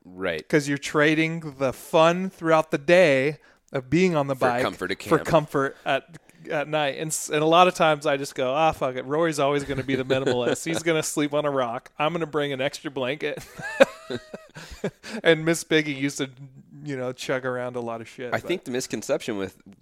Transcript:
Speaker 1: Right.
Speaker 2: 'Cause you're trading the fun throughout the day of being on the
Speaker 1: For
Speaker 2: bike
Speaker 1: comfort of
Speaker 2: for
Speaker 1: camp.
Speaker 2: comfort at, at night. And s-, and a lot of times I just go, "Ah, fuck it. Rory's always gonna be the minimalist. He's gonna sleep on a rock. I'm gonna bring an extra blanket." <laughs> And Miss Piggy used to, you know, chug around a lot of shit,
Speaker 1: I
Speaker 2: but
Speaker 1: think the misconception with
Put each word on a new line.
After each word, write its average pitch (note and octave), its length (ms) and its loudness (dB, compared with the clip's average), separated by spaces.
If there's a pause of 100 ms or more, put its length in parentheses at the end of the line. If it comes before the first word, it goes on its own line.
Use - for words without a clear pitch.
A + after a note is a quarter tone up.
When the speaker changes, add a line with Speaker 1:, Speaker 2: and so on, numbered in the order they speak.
Speaker 1:
Right. F2+ 440 -4
Speaker 2:
'Cause D3 200 2
you're C#3+ 100 0
trading D#3+ 800 0
the C3 140 0
fun E3+ 560 2
throughout D#3+ 440 2
the E3 60 2
day D3 600 4 (340)
of B2+ 160 -4
being E3+ 260 4
on C#3+ 120 0
the C#3 80 -2
Speaker 1:
For B2+ 60 -6
Speaker 2:
bike B2 220 2
Speaker 1:
comfort F#2+ 280 -4
of G2 100 -4
Speaker 2:
for - 180 2
Speaker 1:
camp. - 100 -6
Speaker 2:
comfort D3 480 2 (100)
at, D3 320 -2 (320)
at D3+ 180 -4
night. D3+ 300 -2
And D#3 100 -8
s-, - 220 -6
and D3+ 120 2
a D#3 40 2
lot E3+ 220 8
of F3+ 60 2
times D#3 300 2
I D3 140 2
just C#3 160 -8
go, C3 180 -2
"Ah, D#3 200 2
fuck C3 240 -4
it. B2+ 100 -6
Rory's D3+ 320 0
always C#3+ 260 0
gonna C3+ 200 -4
be C3+ 100 0
the C3 100 -2
minimalist. C3 640 0
He's E3 160 -2
gonna D#3+ 200 2
sleep D3 300 -2
on D3 140 0
a D3 40 0
rock. B2+ 480 -4
I'm D3+ 140 0
gonna E3+ 140 -2
bring D3 260 -2
an C3 80 -4
extra C#3+ 300 -4
blanket." C#3 560 -6 (640)
<laughs> B2 80 -8 (1040)
And D#3+ 220 4
Miss E3 200 0
Piggy D3+ 280 2
used C#3 260 -4
to, C3+ 120 -6 (540)
you C#3+ 120 -8
know, B2+ 160 -6
chug B2+ 320 -4
around B2 320 -6
a B2 40 -4
lot A#2 200 -8
of A2 80 -16
shit, B2 200 -12
Speaker 1:
I A#2 100 -2
Speaker 2:
but A2 100 -8
Speaker 1:
think F3 160 -4
the - 60 -10
misconception B2 680 -4
with F#2+ 200 -6 (240)